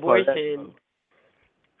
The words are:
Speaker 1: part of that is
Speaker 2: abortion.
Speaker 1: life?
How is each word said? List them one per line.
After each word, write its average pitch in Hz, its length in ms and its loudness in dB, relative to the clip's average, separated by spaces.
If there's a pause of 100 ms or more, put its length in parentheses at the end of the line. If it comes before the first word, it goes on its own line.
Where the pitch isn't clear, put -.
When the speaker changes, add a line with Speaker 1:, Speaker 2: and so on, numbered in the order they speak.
Speaker 1:
part 190 160 4
of 185 60 -2
that - 120 0
is 151 60 -4
Speaker 2:
abortion. 147 120 -4
Speaker 1:
life? - 180 -16 (1040)